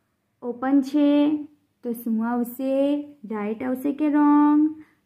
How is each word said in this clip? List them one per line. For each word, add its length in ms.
ઓપન 400
છે. 640
તો 100
શું 360
આવશે? 720
રાઈટ 320
આવશે 300
કે 160
રોંગ? 760